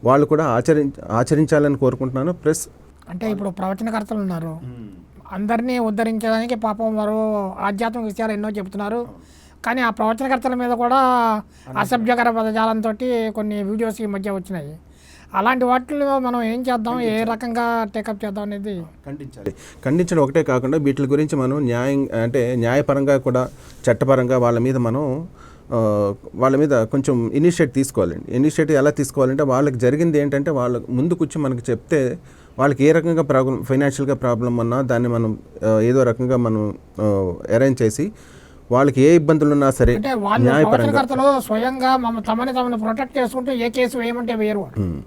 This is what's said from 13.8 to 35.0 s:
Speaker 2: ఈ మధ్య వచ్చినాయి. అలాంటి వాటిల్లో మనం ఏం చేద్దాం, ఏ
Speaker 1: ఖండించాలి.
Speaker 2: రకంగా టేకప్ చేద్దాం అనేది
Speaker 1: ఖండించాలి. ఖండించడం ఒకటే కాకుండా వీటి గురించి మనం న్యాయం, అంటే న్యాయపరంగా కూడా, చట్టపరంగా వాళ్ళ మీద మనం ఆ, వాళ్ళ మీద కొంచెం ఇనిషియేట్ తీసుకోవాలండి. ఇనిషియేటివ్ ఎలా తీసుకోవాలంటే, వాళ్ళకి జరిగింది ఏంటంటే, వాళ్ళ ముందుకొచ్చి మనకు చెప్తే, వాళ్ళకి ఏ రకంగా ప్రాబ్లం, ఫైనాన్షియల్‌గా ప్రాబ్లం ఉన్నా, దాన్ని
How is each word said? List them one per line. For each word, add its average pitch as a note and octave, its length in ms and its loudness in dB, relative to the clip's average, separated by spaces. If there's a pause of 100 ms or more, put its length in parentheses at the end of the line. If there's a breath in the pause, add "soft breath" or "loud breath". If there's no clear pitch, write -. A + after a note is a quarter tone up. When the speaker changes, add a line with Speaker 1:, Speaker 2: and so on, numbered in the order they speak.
Speaker 2:
ఈ G#3+ 40 -4
మధ్య G3+ 240 -4
వచ్చినాయి. F3 460 -8 (580 soft breath)
అలాంటి B3 300 2
వాటిల్లో C4+ 540 0
మనం B3 240 -2
ఏం A3+ 180 -2
చేద్దాం, B3 400 -2
ఏ A#3+ 60 -2
Speaker 1:
ఖండించాలి. A3 240 0
Speaker 2:
రకంగా A#3 540 -2
టేకప్ G#3+ 400 -6
చేద్దాం G#3 200 -6
అనేది G3+ 380 -8 (240)
Speaker 1:
ఖండించాలి. C3+ 480 -10 (300 loud breath)
ఖండించడం E3 380 2
ఒకటే C#3+ 200 2
కాకుండా C3 360 0
వీటి C#3 240 0
గురించి C#3+ 340 0
మనం C3+ 240 0
న్యాయం, C3 480 0 (140)
అంటే B2 340 0
న్యాయపరంగా C#3 600 2
కూడా, B2+ 320 0 (420 loud breath)
చట్టపరంగా B2+ 480 2
వాళ్ళ A#2+ 200 2
మీద C3 180 0
మనం C3+ 520 -2 (440 loud breath)
ఆ, G#2 420 2 (200)
వాళ్ళ C3 220 2
మీద D3 140 2
కొంచెం B2 600 0
ఇనిషియేట్ E3 440 2
తీసుకోవాలండి. G2+ 640 -2
ఇనిషియేటివ్ D3 420 2
ఎలా C#3 120 4
తీసుకోవాలంటే, C#3 520 0
వాళ్ళకి C3+ 340 2
జరిగింది D3 420 2
ఏంటంటే, C#3+ 320 0
వాళ్ళ B2 300 0 (100)
ముందుకొచ్చి D#3+ 520 -2
మనకు C3 280 -4
చెప్తే, B2+ 480 -2 (400 loud breath)
వాళ్ళకి C3+ 260 2
ఏ D#3 80 8
రకంగా E3 300 2
ప్రాబ్లం, C3 400 0
ఫైనాన్షియల్‌గా C3+ 520 0
ప్రాబ్లం A#2+ 420 0
ఉన్నా, A#2+ 240 0
దాన్ని A#2+ 280 0